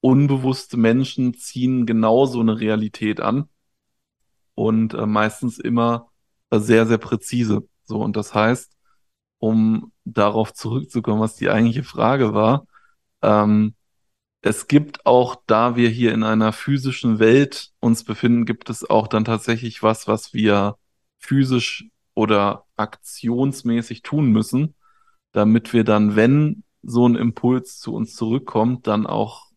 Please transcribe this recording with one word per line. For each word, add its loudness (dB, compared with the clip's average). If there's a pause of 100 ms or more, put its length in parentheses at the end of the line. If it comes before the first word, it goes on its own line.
unbewusste 0
Menschen 0
ziehen -2
genauso 2
eine 0
Realität -4
an -2 (1040)
und, 0
äh, -4
meistens -2
immer, -2 (400)
äh, 2
sehr, 4
sehr 2
präzise. -4 (160)
So, -6
und -4
das -8
heißt, 0 (640)
um 0 (140)
darauf 0
zurückzukommen, -4
was -4
die -4
eigentliche 0
Frage -2
war, 0 (560)
ähm, 2 (680)
es -4
gibt 0
auch, 4 (100)
da 2
wir 2
hier 0
in -2
einer 2
physischen -2
Welt 4
uns 0
befinden, 0
gibt -8
es -12
auch 2
dann 0
tatsächlich -4
was, 0
was -4
wir 0 (420)
physisch -2 (260)
oder 0 (120)
aktionsmäßig -6
tun 0
müssen, -2 (580)
damit 2
wir 4
dann, 2
wenn 2 (200)
so 2
ein 4
Impuls -2
zu -10
uns -8
zurückkommt, -4
dann -2
auch -8